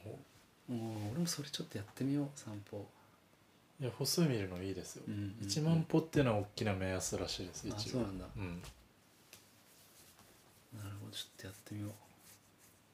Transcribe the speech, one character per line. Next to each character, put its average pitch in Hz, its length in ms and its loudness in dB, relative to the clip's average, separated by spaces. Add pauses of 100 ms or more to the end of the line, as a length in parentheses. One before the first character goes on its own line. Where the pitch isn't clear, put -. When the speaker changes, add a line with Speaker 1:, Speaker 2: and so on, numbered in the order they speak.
Speaker 1:
歩。 113 160 -8 (540)
Speaker 2:
も 110 360 -2
う、 - 20 -2
俺 151 100 0
も 175 40 4
そ 165 160 0
れ 143 80 -8
ち - 120 -4
ょ - 20 -6
っ - 40 -8
と - 100 -6
や 101 60 -2
っ - 120 -10
て - 80 -2
み 139 120 4
よ 147 80 4
う、 143 120 0
散 104 340 -8
歩。 101 160 -6 (960)
Speaker 1:
い - 20 0
や、 120 80 0
歩 135 140 -2
数 - 160 4
見 139 160 6
る 98 100 0
の 92 160 -4
い 98 80 0
い - 20 -4
で 87 120 -6
す - 120 -10
よ。 - 80 -12
Speaker 2:
う 113 60 -4
ん - 20 -2
う 104 40 -2
ん 101 240 -2
う - 20 -4
ん。 - 20 -4
Speaker 1:
一 98 140 0
万 160 240 6
歩 160 160 6
っ 156 80 4
て - 120 4
い - 20 10
う 139 40 6
の 113 100 6
は 104 40 4
大 98 160 0
き - 80 -2
な 107 100 4
目 92 140 2
安 92 300 0
ら 90 100 0
し - 160 -4
い 90 40 -4
で 82 60 -12
す、 - 120 -10
Speaker 2:
あ、 - 20 -4 (100)
Speaker 1:
一 107 120 -2
応。 - 20 -6
Speaker 2:
そ 127 80 2
う 117 40 2
な 104 40 0
ん 98 120 -6
だ。 92 60 -6 (120)
Speaker 1:
う - 20 -6
ん。 87 220 -4 (2250)
Speaker 2:
な 104 80 -8
る 101 60 -6 (100)
ほ 110 60 -8
ど、 110 40 -12
ち - 120 -6
ょ - 40 -12
っ - 40 -20 (100)
と 110 60 -8
や 104 40 -8
っ 101 40 -16 (100)
て 107 100 -6
み 104 60 -2
よ 104 80 -2
う。 - 20 -4 (1040)